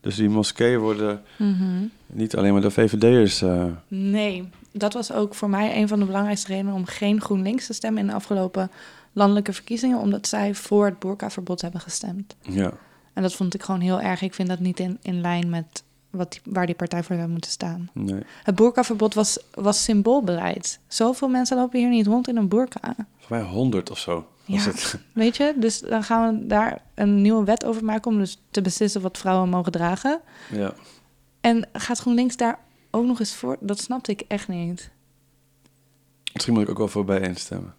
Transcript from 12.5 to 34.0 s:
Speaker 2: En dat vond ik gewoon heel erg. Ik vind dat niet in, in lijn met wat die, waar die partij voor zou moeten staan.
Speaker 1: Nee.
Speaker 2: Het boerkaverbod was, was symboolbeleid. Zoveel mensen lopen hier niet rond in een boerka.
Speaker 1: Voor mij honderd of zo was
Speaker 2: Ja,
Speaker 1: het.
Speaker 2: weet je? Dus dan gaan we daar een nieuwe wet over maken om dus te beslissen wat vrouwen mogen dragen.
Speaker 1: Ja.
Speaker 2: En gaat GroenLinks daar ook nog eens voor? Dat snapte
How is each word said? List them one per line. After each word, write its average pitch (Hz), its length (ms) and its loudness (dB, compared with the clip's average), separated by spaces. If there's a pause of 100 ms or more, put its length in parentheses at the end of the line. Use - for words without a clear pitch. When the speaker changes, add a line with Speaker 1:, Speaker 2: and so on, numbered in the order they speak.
Speaker 2:
En 196 100 -4
dat 185 120 0
vond 180 200 -2
ik 196 80 -8
gewoon 185 180 -2
heel 185 200 2
erg. 185 220 -2
Ik 190 120 -4
vind 180 140 -2
dat 180 100 -2
niet 180 220 -2
in, 180 220 -4
in 180 180 -4
lijn 175 300 0
met 165 340 -6 (260)
wat 180 220 -6
die, - 120 -18
waar 185 220 0
die 170 80 0
partij 175 280 -4
voor 175 140 -4
zou 170 120 -2
moeten 165 220 -4
staan. 175 420 -6
Speaker 1:
Nee. 98 280 -4 (220)
Speaker 2:
Het 196 120 0
boerkaverbod 220 600 2
was, 214 240 0 (160)
was 202 300 0
symboolbeleid. 202 1040 0
Zoveel 254 400 0
mensen 254 280 2
lopen 247 220 0
hier 240 100 4
niet 226 180 4
rond 240 220 2
in 240 80 -2
een 208 120 2
boerka. 247 480 0
Speaker 1:
Voor - 420 -8
mij 113 80 -2
honderd 101 440 0
of - 80 -12
zo 85 280 -4 (180)
was 202 200 -2
Speaker 2:
Ja, - 60 0
Speaker 1:
het. - 280 -6 (140)
Speaker 2:
weet 226 240 2
je? 294 200 2
Dus 226 240 0
dan 220 220 -2
gaan 226 380 2
we - 60 -8
daar 208 360 0 (120)
een 202 280 4
nieuwe 214 220 6
wet 214 200 2
over 220 200 -2
maken 220 260 -2
om 214 80 2
dus 196 220 -2 (100)
te 208 120 0
beslissen 202 380 0
wat 185 180 -6
vrouwen 185 300 2
mogen 180 240 0
dragen. 185 480 0 (320)
Speaker 1:
Ja. 104 200 -2 (680)
Speaker 2:
En 226 320 2
gaat 233 260 -6
GroenLinks 240 380 0
daar 233 220 0 (320)
ook 233 160 0
nog 247 140 0
eens 208 140 -4
voor? 254 260 -6
Dat 202 200 -6
snapte 247 320 -6